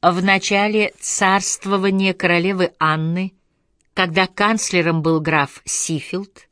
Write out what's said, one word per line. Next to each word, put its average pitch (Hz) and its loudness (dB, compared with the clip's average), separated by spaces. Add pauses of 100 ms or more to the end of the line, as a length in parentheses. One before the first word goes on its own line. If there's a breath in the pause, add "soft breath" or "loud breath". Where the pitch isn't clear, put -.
В 180 2
начале 202 2
царствования 190 0
королевы 180 0
Анны, 160 0 (640)
когда 185 0
канцлером 180 0
был 160 2
граф 156 -2
Сифилд - -8